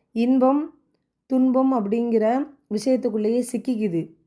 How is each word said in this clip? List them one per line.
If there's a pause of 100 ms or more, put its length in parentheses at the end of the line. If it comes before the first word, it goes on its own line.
(120)
இன்பம், (520)
துன்பம்
அப்படிங்கிற (220)
விஷயத்துக்குள்ளேயே
சிக்கிக்குது. (120)